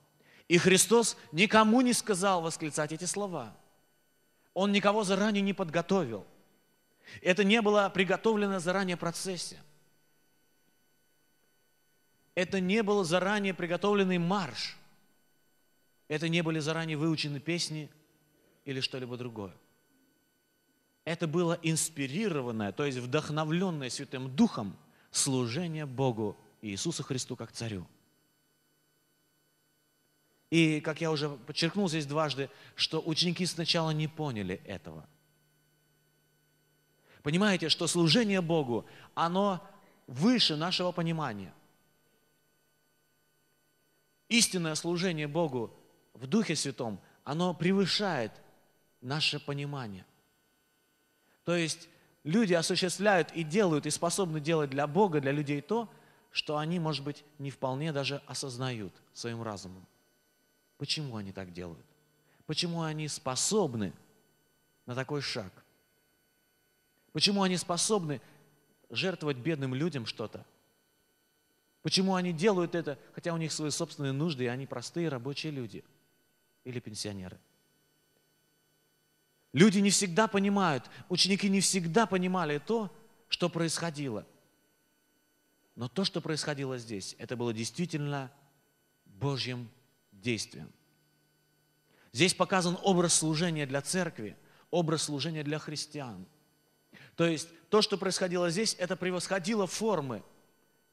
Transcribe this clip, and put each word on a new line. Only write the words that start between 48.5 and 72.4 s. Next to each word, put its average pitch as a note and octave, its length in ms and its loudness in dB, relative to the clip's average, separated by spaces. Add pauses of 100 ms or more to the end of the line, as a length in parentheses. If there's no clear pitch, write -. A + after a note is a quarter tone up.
наше D3 400 -2
понимание. C#3+ 640 -8 (1400)
То E3+ 120 0
есть E3 320 -2 (360)
люди F3 300 4
осуществляют F3+ 760 2
и E3 100 -4
делают, D#3+ 440 2
и D3+ 40 -2
способны E3 500 0
делать D3+ 300 0
для C#3+ 160 0
Бога, D#3+ 340 4
для C3+ 120 2
людей D3 280 0
то, A3 280 -4 (420)
что - 280 -2
они, E3 200 -2
может D3+ 260 -2
быть, C#3+ 200 -6 (140)
не C#3 120 -8
вполне C3+ 420 -2
даже C#3 340 -2
осознают B2 680 -6 (200)
своим A#2 300 -8
разумом. F#2 440 -10 (880)
Почему C#3+ 400 -6
они G2 160 -8
так F#2 200 -12
делают? E2+ 320 -12 (640)
Почему E3+ 360 -4
они D#3 260 -6
способны B2+ 840 -2 (920)
на B2 80 -10
такой C3+ 260 -4
шаг? G#2+ 320 -8 (1600)
Почему G3 300 2
они F#3 140 2
способны E3 640 0 (680)
жертвовать D3 480 -2
бедным C3+ 360 -2
людям C#3 320 -2
что-то? - 380 -8 (1400)
Почему F#3+ 320 2
они F3+ 180 0
делают F3 420 2